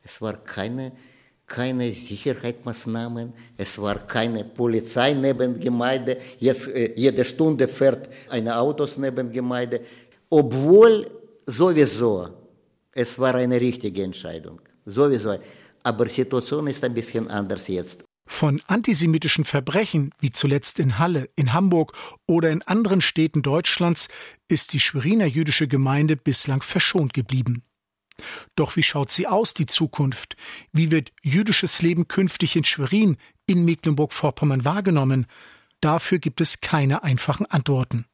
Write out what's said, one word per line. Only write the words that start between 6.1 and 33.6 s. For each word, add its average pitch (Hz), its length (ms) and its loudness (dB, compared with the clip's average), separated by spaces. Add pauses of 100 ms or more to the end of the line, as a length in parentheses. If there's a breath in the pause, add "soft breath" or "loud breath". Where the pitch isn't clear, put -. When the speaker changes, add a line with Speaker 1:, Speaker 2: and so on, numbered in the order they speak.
Speaker 1:
Jetzt, 131 300 0
äh, 113 260 -2
jede 123 280 2
Stunde 143 440 2
fährt - 420 0 (200 loud breath)
eine 117 280 -2
Autos 143 400 -2
neben 127 340 -4
Gemeinde. 123 500 -4 (460 loud breath)
Obwohl 165 840 6 (340)
sowieso, 117 840 2 (600)
es 123 260 -4
war 127 180 2
eine 123 260 2
richtige 104 420 -2
Entscheidung. 85 560 -12 (260)
Sowieso. 107 520 0 (460 loud breath)
Aber 117 220 0
die - 80 -8
Situation 135 540 -2
ist 135 160 -6
ein 120 100 -2
bisschen 113 360 -6
anders 101 380 -6
jetzt. 90 360 -8 (240)
Speaker 2:
Von 147 400 0
antisemitischen 160 800 0
Verbrechen, 147 720 -2
wie 135 120 0
zuletzt - 480 -2
in 131 200 0
Halle, 160 360 0
in 131 180 2
Hamburg 180 400 2 (340 loud breath)
oder 165 220 2
in 156 140 0
anderen 196 380 2
Städten 156 400 0
Deutschlands, 170 680 0 (400 loud breath)
ist - 240 0
die 139 60 0
Schweriner 170 480 0
jüdische 147 400 0
Gemeinde 139 500 2
bislang 135 440 0
verschont - 520 0
geblieben. 123 500 -2 (920 loud breath)
Doch - 200 0
wie 160 80 2
schaut 139 280 -2
sie 185 160 0
aus, 196 260 0
die 151 140 -2
Zukunft? - 680 -2 (380 loud breath)
Wie 156 180 2
wird 156 300 0
jüdisches 180 600 0
Leben 170 260 2
künftig - 480 0
in 156 100 2
Schwerin, 180 520 2 (280 soft breath)
in 175 200 2